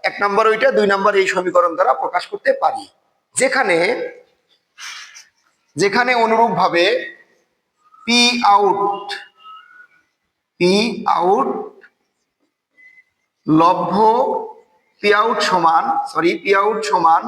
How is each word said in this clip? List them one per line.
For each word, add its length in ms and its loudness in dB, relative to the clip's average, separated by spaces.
এক 140 -6
নাম্বার 280 0
ওইটা, 180 2
দুই 140 2
নাম্বার 280 0
এই 120 2
সমীকরণ 460 0
দ্বারা 140 2
প্রকাশ 200 -4
করতে 180 -4
পারি, 220 -2
যেখানে, 400 0
যেখানে 360 0
অনুরূপভাবে 600 0
পি 140 2
আউট, 520 0
পি 140 2
আউট 320 0
লব্ধ, 480 2
পি 80 -2
আউট 180 0
সমান, 340 2
সরি, 180 0
পি 80 -4
আউট 160 0
সমান 380 2